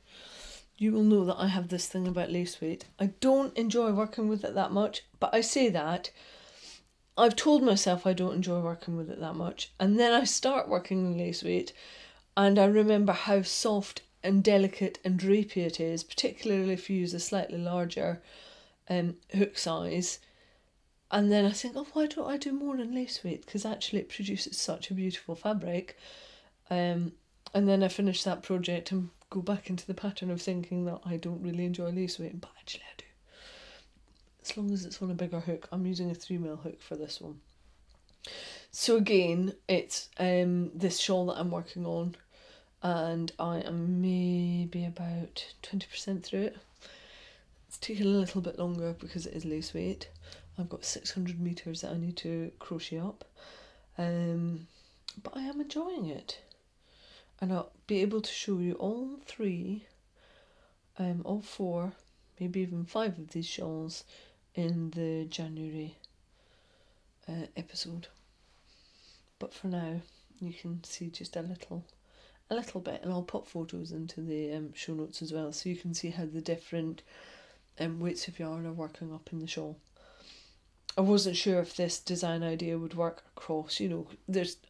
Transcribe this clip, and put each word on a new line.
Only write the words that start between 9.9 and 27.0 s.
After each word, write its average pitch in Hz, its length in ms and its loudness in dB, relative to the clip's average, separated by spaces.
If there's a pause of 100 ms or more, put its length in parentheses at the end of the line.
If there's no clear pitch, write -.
then 233 140 8
I 254 100 6
start - 460 2
working 185 340 2
in 175 140 0
lace 175 240 -2
weight, 180 320 0 (600)
and 202 240 8
I 196 60 10
remember 208 480 8
how 196 300 4
soft 202 580 0 (220)
and 196 200 6
delicate 196 640 6
and 185 160 4
drapey 202 380 4
it 170 220 0
is, 165 220 0
particularly 196 680 0
if 185 160 -4
you 196 80 2
use 175 160 2
a 175 80 -2
slightly 175 380 -2
larger, 175 640 0 (640)
um, 175 300 0 (160)
hook 196 240 2
size. 170 600 -2 (920)
And 208 200 6
then 208 140 8
I 202 80 6
think, 233 240 -6
"Oh, 285 160 -6
why 311 140 4
don't 294 240 -2
I 285 80 0
do 277 140 -2
more 277 260 -2
in 240 160 -4
lace 254 280 -4
weight? - 240 -4
'Cause 208 200 -4
actually 214 340 -2
it - 80 -8
produces - 480 -4
such - 340 -4
a 190 40 -2
beautiful 185 400 -2
fabric." 180 640 -2 (720)
Um, 175 420 2 (400)